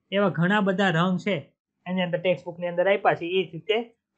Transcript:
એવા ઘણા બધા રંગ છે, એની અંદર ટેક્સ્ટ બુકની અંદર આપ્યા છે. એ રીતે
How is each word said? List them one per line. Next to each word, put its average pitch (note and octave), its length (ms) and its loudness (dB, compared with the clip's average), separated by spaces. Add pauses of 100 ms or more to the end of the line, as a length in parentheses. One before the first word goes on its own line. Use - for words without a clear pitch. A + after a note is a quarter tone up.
(120)
એવા G3+ 160 2
ઘણા F3 320 2
બધા F#3+ 300 0
રંગ F3 280 0
છે, E3+ 340 -6 (340)
એની F#3 160 -2
અંદર F3 160 -2
ટેક્સ્ટ F3+ 260 0
બુકની F3 220 -8
અંદર F3+ 260 2
આપ્યા G3 220 2
છે. E3 120 -4
એ F3+ 240 -2
રીતે G#3+ 440 -4 (240)